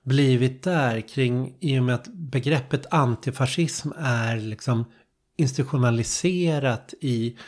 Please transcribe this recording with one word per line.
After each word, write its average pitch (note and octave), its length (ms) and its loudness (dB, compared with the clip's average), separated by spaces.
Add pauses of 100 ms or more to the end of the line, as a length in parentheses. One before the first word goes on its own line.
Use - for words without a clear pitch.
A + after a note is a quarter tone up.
blivit C3 600 2
där C3+ 380 0
kring, B2+ 580 -2
i C3+ 200 2
och B2 40 4
med B2 120 2
att A#2+ 120 -8
begreppet C#3 840 -2
antifascism C3+ 1040 0
är, A#2 400 0
liksom, A2 480 -2 (520)
institutionaliserat C3+ 1600 0
i A#2+ 360 -2 (100)